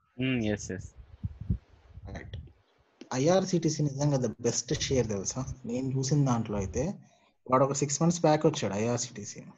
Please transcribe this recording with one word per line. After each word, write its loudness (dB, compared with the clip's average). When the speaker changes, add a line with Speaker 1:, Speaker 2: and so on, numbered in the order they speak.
Speaker 1:
మ్మ్, 0
yes, -2
yes. -8
Speaker 2:
Right. -12
ఐఆర్సీటీసీ 2
నిజంగా 2
the 2
best -2
share 0
తెలుసా? -4
నేను -2
చూసిన 4
దాంట్లో 0
అయితే -2
వాడు 4
ఒక 0
six -2
months 4
back 6
వచ్చాడు 2
ఐఆర్సీటీసీ. -4